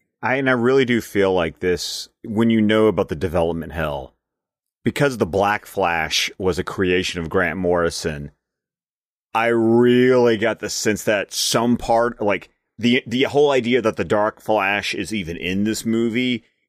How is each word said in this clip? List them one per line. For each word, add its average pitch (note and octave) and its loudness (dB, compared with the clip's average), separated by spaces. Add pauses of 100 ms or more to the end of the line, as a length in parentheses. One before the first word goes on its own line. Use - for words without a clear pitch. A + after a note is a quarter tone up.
(220)
I, A#2 -2
and C3+ 0
I C3 4
really B2+ 2
do A#2 0
feel G2 0
like E2 -2
this, - -4 (160)
when A2+ 0
you A2+ 4
know A2 4
about G2+ 0
the F#2 -6
development E2 -2
hell, D2 -6 (680)
because C3 0
the G#2 0
Black G2+ 0
Flash E2+ -2
was F#2 -2
a F2+ -2
creation F2+ -2
of D#2+ -6
Grant F2 0
Morrison, E2+ -2 (1040)
I A2+ 0
really A#2+ 4
got A2 0
the G2+ -8
sense - -2
that G2+ -2
some A#2+ 0
part, A#2 0
like, G2+ -2 (280)
the, A#2+ 2
the B2 0
whole C#3+ 2
idea B2 2
that G#2+ 0
the G2 -2
Dark G#2+ -2
Flash G2+ 0
is G2 -6
even E2+ -6
in F#2 -2
this G#2+ -2
movie A#2 -2 (260)